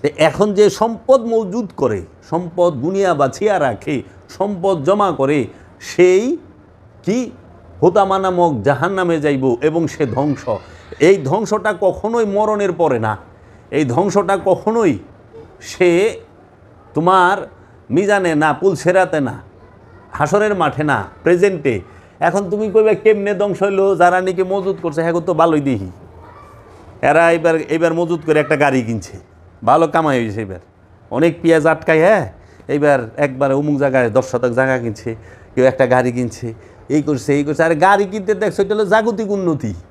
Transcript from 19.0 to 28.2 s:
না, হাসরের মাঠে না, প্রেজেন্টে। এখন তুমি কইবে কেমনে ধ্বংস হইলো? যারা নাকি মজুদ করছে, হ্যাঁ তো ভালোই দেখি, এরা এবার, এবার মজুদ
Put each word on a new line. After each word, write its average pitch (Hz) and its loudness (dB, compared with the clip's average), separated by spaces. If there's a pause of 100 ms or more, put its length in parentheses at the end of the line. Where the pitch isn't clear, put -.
না, 113 -6 (680)
হাসরের 202 0
মাঠে 151 -2
না, 120 -2 (160)
প্রেজেন্টে। 165 0 (380)
এখন 175 -2
তুমি 208 -4
কইবে 220 4
কেমনে 208 0
ধ্বংস 190 -2
হইলো? 196 0
যারা 175 4
নাকি 185 -2
মজুদ 190 -4
করছে, 165 -4
হ্যাঁ 165 -2
তো 170 -2
ভালোই 160 2
দেখি, 110 -4 (1120)
এরা 160 4
এবার, 165 2
এবার 165 0
মজুদ 170 -2